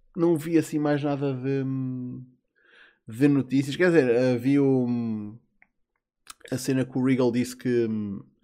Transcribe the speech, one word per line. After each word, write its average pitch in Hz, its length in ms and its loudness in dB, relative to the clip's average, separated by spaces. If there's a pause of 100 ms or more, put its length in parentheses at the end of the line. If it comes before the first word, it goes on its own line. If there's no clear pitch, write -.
(160)
não 170 200 2
vi 160 220 0
assim 156 200 0
mais 147 240 0
nada 143 320 -2
de, 135 300 -2 (1400)
de 117 200 2
notícias. 135 480 0
Quer 180 120 2
dizer, 127 480 4
havia 139 280 2
o, 117 760 -2 (1120)
a 131 60 -2
cena 131 280 -2
que 131 120 -8
o 127 60 0
Regal 127 280 2
disse 123 240 -2
que, 120 320 0
hum, 104 360 -4 (200)